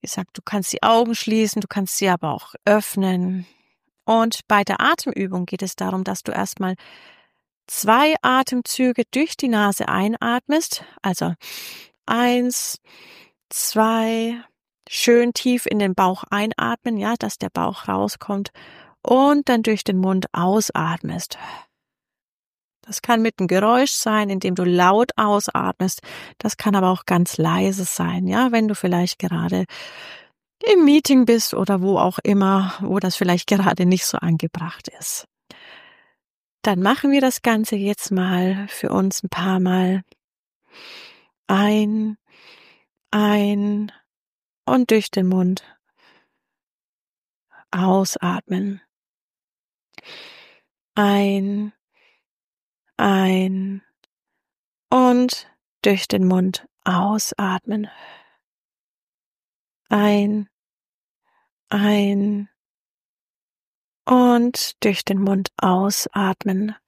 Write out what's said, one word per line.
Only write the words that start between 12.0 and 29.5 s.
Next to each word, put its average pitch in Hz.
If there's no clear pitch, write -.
eins, 247
zwei, 226
schön 240
tief 247
in 214
den 196
Bauch 185
einatmen, 226
ja, 208
dass 214
der 190
Bauch -
rauskommt. 202
Und 277
dann 233
durch 214
den 190
Mund 185
ausatmest. 170
Das -
kann 233
mit 226
einem 185
Geräusch 226
sein, 214
indem 190
du 180
laut 180
ausatmest. 202
Das -
kann 208
aber 185
auch 185
ganz 175
leise 185
sein, 180
ja, 233
wenn 226
du 208
vielleicht 175
gerade 175